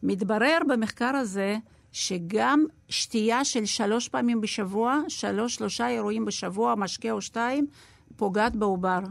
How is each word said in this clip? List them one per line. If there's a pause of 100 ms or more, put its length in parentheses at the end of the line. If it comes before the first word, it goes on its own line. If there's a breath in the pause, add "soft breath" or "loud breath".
מתברר (100)
במחקר
הזה (340 soft breath)
שגם (240)
שתייה
של
שלוש
פעמים
בשבוע,
שלוש,
שלושה
אירועים
בשבוע,
משקה
או
שתיים, (480 loud breath)
פוגעת
בעובר. (120)